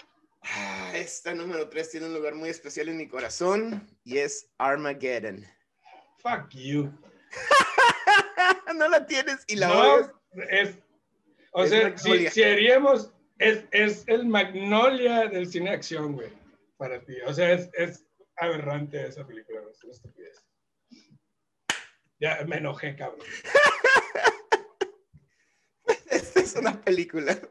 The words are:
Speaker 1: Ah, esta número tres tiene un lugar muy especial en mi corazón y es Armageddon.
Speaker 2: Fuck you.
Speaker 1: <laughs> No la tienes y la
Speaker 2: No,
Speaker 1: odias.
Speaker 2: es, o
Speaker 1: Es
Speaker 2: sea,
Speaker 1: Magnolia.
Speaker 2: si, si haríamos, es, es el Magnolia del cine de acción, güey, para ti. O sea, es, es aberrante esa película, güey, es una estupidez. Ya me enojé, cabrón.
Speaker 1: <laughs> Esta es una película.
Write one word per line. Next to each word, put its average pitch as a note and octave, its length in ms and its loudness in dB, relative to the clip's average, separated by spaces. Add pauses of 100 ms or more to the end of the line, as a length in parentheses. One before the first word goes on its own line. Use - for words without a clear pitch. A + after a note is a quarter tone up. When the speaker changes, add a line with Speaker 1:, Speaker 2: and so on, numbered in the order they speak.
(420)
Speaker 1:
Ah, F#3+ 520 -10
esta E3+ 400 -8
número E3+ 340 -6
tres D#3+ 220 -8
tiene D#3+ 160 -10
un E3 80 -8
lugar D3+ 220 -6
muy D#3+ 120 -8
especial D#3 420 -8
en E3 60 -8
mi D#3+ 120 -10
corazón F#3 800 -4 (160)
y B2+ 140 -4
es - 400 -6
Armageddon. B2+ 880 -4 (720)
Speaker 2:
Fuck A#3+ 320 -6
you. C#3 420 -6 (400)
Speaker 1:
<laughs> G4 1400 2
No D#4 120 2
la D#4 160 4
tienes C#4+ 440 -4
y G#3 80 -6
la F#3 100 2
Speaker 2:
No, C4 280 6
Speaker 1:
odias. - 160 4 (400)
Speaker 2:
es, G3 280 0 (720)
o F#3 120 2
Speaker 1:
Es - 60 2
Speaker 2:
sea, G#3+ 180 4
Speaker 1:
Magnolia. F3 420 2
Speaker 2:
si, - 40 -6
si A3 100 6
haríamos, A#3 680 4 (260)
es, G#3+ 340 2
es G#3 340 2
el A#3+ 200 2
Magnolia A3 1000 2
del F3+ 220 -4
cine F3 220 -4
de G#3 60 -2
acción, D3+ 360 -6
güey, A#2 160 -10 (480)
para B2+ 280 -10
ti. C3 100 -18 (120)
O D3 80 -4
sea, F3 180 2
es, F3 200 0
es F3 320 -6 (320)
aberrante D3 680 -4
esa B2+ 200 -16
película, A2 340 -16
güey, G#2+ 120 -18
es - 100 -20
una B2 100 -20
estupidez. - 520 -20 (1800)
Ya D#3 260 -6
me E3+ 120 -8
enojé, D3 360 -10
cabrón. - 320 -16
Speaker 1:
<laughs> - 1120 2 (1700)
Esta - 300 0
es - 160 0
una A3 240 -2
película. F3 580 0 (120)